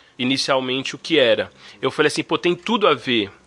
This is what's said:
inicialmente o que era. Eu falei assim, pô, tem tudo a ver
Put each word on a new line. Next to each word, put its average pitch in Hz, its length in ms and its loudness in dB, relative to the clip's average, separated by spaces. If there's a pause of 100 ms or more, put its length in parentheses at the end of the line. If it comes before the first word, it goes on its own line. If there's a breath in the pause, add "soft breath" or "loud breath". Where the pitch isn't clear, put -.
(180 soft breath)
inicialmente 131 760 -2
o 139 40 -14
que 156 200 0
era. 107 320 4 (300 loud breath)
Eu 131 100 -2
falei 151 180 2
assim, 147 140 -2
pô, 160 160 -2
tem 175 160 0
tudo 208 320 -2
a - 80 4
ver 113 360 -2 (160)